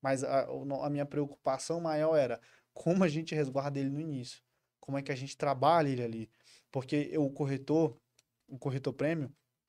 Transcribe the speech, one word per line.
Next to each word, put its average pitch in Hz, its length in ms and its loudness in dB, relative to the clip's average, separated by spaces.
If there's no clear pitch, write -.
Mas 135 220 0
a, 135 280 2
o 135 140 -6
no-, 139 180 -4
a 147 60 0
minha 143 160 -2
preocupação 143 720 -2
maior 160 380 2
era 120 240 2
como 190 300 4
a 180 40 6
gente 160 280 -2
resguarda 139 440 0
ele 135 100 0
no 143 120 -4
início. 135 400 -8
Como 135 160 -4
é 139 40 -4
que 139 100 -4
a 139 40 -4
gente 131 220 -10
trabalha 143 500 4
ele 127 160 0
ali. 113 260 -6
Porque 143 460 -2
o 143 120 2
corretor, 139 680 0
o 139 100 -12
corretor 135 340 -4
prêmio, 143 400 -2